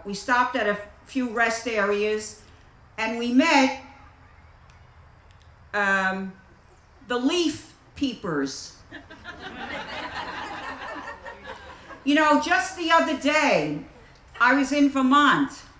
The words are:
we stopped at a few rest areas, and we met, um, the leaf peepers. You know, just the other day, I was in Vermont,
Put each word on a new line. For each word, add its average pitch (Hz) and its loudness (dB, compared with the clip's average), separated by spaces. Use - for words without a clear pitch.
we 202 -8
stopped 247 0
at 214 0
a 208 0
few 254 -4
rest 226 0
areas, 214 -2
and 226 -4
we 240 -2
met, 269 4
um, 196 0
the 247 -2
leaf 311 0
peepers. 165 -6
You 294 2
know, 302 4
just 359 0
the 330 -2
other 320 4
day, 240 2
I 247 6
was 277 2
in 285 6
Vermont, 269 4